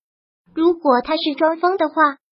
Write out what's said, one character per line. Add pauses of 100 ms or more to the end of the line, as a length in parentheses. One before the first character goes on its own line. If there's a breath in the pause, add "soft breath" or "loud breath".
(540)
如
果
她
是
装
疯
的
话， (160)